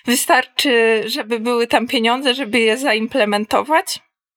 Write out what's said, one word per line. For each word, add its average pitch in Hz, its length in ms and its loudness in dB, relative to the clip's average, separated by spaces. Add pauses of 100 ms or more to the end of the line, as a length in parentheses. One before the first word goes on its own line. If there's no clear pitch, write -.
wystarczy, 240 1000 2
żeby 233 340 -4
były 233 280 -2
tam 240 200 0
pieniądze, 247 460 0
żeby 247 260 -2
je 220 180 2
zaimplementować. 214 1200 0 (380)